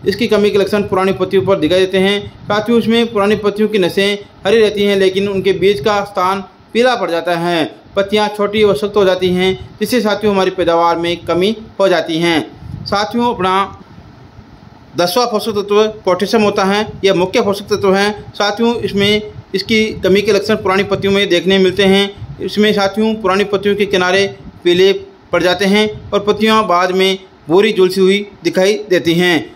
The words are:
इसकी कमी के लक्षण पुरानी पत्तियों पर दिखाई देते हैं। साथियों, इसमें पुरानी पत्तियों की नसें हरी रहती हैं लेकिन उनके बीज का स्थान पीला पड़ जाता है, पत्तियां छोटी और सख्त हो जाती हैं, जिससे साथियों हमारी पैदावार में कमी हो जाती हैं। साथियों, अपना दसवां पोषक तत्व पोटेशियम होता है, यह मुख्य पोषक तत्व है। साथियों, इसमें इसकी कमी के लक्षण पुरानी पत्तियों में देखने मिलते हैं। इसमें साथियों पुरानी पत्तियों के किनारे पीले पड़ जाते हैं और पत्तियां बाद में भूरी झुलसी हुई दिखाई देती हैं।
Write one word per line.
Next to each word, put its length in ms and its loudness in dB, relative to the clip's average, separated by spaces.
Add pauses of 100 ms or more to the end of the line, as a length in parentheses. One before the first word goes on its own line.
इसकी 200 0
कमी 240 2
के 80 0
लक्षण 260 0
पुरानी 300 0
पत्तियों 300 0
पर 140 2
दिखाई 220 2
देते 180 0
हैं। 200 2 (260)
साथियों, 340 0
इसमें 340 0
पुरानी 240 0
पत्तियों 320 -2
की 100 0
नसें 400 0 (280)
हरी 140 2
रहती 240 0
हैं 120 2
लेकिन 320 0
उनके 260 -2
बीज 260 0
का 240 0
स्थान 400 -4 (280)
पीला 240 2
पड़ 140 -4
जाता 280 -2
है, 260 -2 (320)
पत्तियां 320 0
छोटी 340 -2
और 140 4
सख्त 200 -4
हो 80 4
जाती 260 0
हैं, 220 0 (280)
जिससे 200 0
साथियों 340 0
हमारी 180 0
पैदावार 440 2
में 220 -2
कमी 380 0 (240)
हो 80 4
जाती 300 0
हैं। 220 2 (460)
साथियों, 480 -2
अपना 460 -2 (1160)
दसवां 300 0
पोषक 260 -4
तत्व 340 2 (180)
पोटेशियम 380 2
होता 220 2
है, 220 0 (180)
यह 100 4
मुख्य 280 0
पोषक 260 -4
तत्व 260 0
है। 160 2 (240)
साथियों, 420 0
इसमें 560 -2 (220)
इसकी 300 0 (100)
कमी 280 2
के 100 0
लक्षण 240 0
पुरानी 280 0
पत्तियों 280 -2
में 160 0
देखने 300 2
मिलते 260 2
हैं। 560 0
इसमें 320 0
साथियों 420 0
पुरानी 320 0
पत्तियों 300 -2
के 100 0
किनारे 400 0 (380)
पीले 280 4 (400)
पड़ 100 0
जाते 220 0
हैं 240 4 (220)
और 100 0
पत्तियां 460 2
बाद 260 2
में 260 0 (300)
भूरी 240 4
झुलसी 280 2
हुई 260 2 (180)
दिखाई 300 2 (160)
देती 240 2
हैं। 200 2 (200)